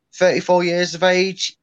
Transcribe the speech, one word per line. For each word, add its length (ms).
thirty-four 500
years 300
of 80
age. 600